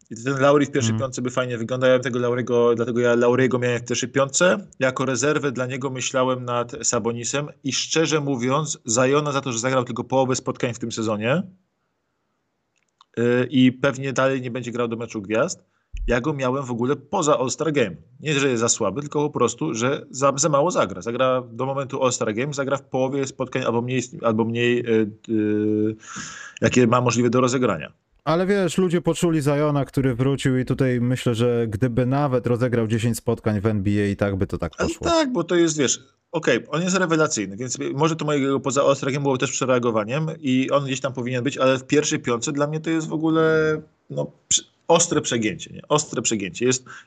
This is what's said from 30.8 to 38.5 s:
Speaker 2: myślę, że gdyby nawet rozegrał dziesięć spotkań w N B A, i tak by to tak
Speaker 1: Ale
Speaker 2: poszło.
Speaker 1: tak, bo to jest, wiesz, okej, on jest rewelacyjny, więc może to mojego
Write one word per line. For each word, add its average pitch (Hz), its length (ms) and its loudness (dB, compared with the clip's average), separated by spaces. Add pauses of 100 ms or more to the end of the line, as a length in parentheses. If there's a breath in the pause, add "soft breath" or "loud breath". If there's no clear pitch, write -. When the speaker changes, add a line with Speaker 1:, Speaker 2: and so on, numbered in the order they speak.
Speaker 2:
myślę, 123 340 0
że 117 340 2
gdyby 117 380 0
nawet 127 400 2
rozegrał 117 400 2
dziesięć 113 300 0
spotkań 107 440 -2
w 101 60 2
N 107 160 0
B 104 80 0
A, 104 160 2
i 101 100 0
tak 101 200 -2
by 95 100 -2
to - 120 -6
tak - 200 -6
Speaker 1:
Ale - 100 0
Speaker 2:
poszło. - 180 -6
Speaker 1:
tak, 320 260 2
bo 175 120 0
to 180 100 -2
jest, 165 240 2
wiesz, 127 260 0 (280)
okej, 147 360 2
on 151 140 -2
jest 185 140 0
rewelacyjny, 151 600 0
więc 123 220 -6 (160)
może 160 220 2
to 156 80 -6
mojego 139 360 0